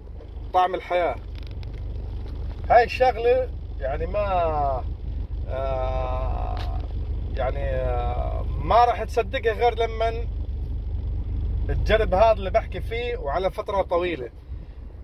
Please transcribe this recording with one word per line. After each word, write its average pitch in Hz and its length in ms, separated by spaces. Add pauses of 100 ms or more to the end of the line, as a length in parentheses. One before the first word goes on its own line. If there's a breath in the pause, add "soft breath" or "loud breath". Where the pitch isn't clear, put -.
(500)
بطعم 185 240
الحياة. 170 400 (1600)
هاي 233 140
الشغلة 247 640 (320)
يعني 147 260
ما، 170 800 (640)
آه، 131 1120 (760)
يعني، 131 280
آه، 123 800 (180)
ما 208 220
راح 220 200
تصدقها 226 480
غير 226 260
لمن 226 480 (1400)
تجرب 190 460
هذا 220 180
اللي 226 180
بحكي - 300
فيه 233 360
وعلى 170 340
فترة 196 320
طويلة. 170 480 (720 loud breath)